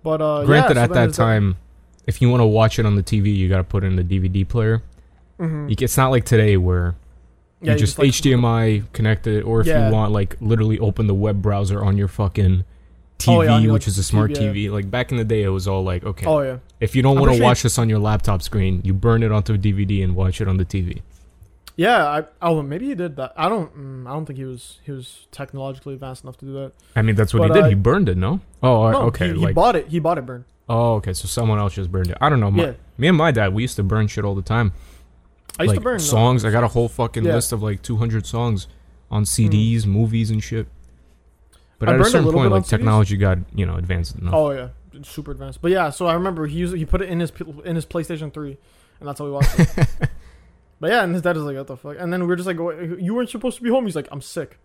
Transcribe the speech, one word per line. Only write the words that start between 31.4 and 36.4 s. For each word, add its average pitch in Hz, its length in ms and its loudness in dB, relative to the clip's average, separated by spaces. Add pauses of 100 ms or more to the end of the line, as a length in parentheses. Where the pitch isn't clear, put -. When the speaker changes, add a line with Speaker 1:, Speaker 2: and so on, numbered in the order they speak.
Speaker 2:
else 101 160 -2
just 90 180 -6
burned 92 180 -2
it. - 80 -6
I 151 120 2
don't 131 100 2
know. 101 100 0
My, 160 140 2
Speaker 1:
Yeah. 135 80 -4 (240)
Speaker 2:
me 135 120 0
and 180 100 4
my 160 120 4
dad, 104 220 0
we 110 100 -2
used 123 140 -6
to 104 60 -4
burn 107 260 0
shit 101 160 -6
all 101 100 -4
the 98 60 -4
time. 110 320 0 (840)
Speaker 1:
I 165 60 0
used 107 100 2
to - 60 0
Speaker 2:
Like, - 40 -14
Speaker 1:
burn, 247 120 -2
uh, - 20 -4
Speaker 2:
songs. 123 480 2